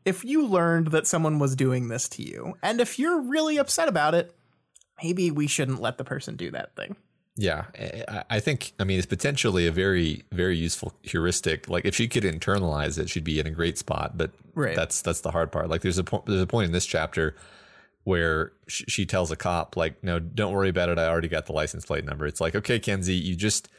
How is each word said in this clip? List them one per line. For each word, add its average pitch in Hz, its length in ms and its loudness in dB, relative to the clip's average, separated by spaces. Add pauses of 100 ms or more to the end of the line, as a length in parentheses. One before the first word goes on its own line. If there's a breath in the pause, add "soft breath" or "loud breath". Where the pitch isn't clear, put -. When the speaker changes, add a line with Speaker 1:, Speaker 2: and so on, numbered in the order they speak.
Speaker 1:
if 185 200 0
you 285 220 2
learned 170 420 4
that 156 180 2
someone 156 320 2
was 139 160 2
doing 127 340 2
this 113 220 -4
to - 120 -12
you? 62 400 -10
And 233 180 2
if - 180 -2
you're 320 220 2
really 302 360 0
upset 294 320 2
about 160 260 4
it, 175 200 2 (680)
maybe 175 280 2
we 147 160 2
shouldn't 131 340 0
let 113 180 -2
the 127 60 -6
person - 320 -8
do 87 160 -6
that - 220 -8
thing." - 220 -10 (380)
Speaker 2:
Yeah, 85 300 0 (140)
I, 101 500 -8
I 107 120 0
think, - 380 -2
I 98 60 0
mean, 95 140 2
it's 90 80 0
potentially 98 600 2
a 82 60 4
very, 87 500 2 (100)
very 90 220 2
useful 82 460 -2
heuristic. 85 640 0
Like, 87 200 0
if 98 80 2
she 117 120 2
could 117 180 0
internalize 80 720 0
it, 78 100 -2
she'd 82 160 -4
be 76 160 0
in 73 60 -2
a 78 40 -4
great 82 280 -2
spot. - 400 -4
But 80 140 -2 (220)
Speaker 1:
Right. 117 220 -2
Speaker 2:
that's, - 240 -2
that's - 220 -2
the 82 80 -2
hard 82 200 0
part. 80 200 -2
Like, 80 100 0
there's 87 160 0
a 92 80 0
po-, - 220 -4
there's 95 160 2
a 90 40 0
point 110 200 0
in 82 60 -2
this 87 120 0
chapter 80 500 0 (720 loud breath)
where 82 480 2 (140)
sh-, - 200 -6
she 95 200 -2
tells 87 240 0
a 78 60 -4
cop, 87 420 -2
like, 80 260 -2
"No, 87 140 0
don't 90 340 -2
worry 98 160 2
about 87 220 2
it. 85 80 0
I 82 80 4
already 82 220 2
got 80 180 -2
the 80 80 -6
license 76 320 -4
plate 73 180 -4
number." 73 220 -4
It's 73 140 -6
like, 82 140 0
"Okay, 117 240 0
Kenzie, 95 360 0
you 90 200 -2
just, 104 320 0 (120)